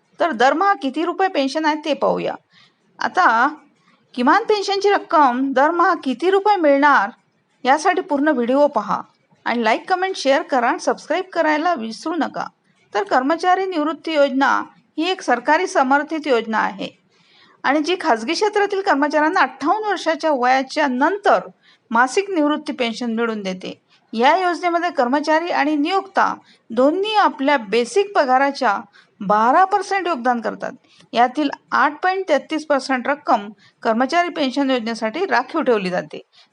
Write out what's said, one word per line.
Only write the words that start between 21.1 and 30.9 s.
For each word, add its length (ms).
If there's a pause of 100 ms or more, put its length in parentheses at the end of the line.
मासिक 380
निवृत्ती 440
पेन्शन 400
मिळवून 300
देते. 300 (400)
या 240
योजनेमध्ये 540
कर्मचारी 600
आणि 240
नियोक्ता 580 (360)
दोन्ही 460
आपल्या 440
बेसिक 560
पगाराच्या 640 (420)
बारा 440
पर्सेंट 420
योगदान 340
करतात. 300 (420)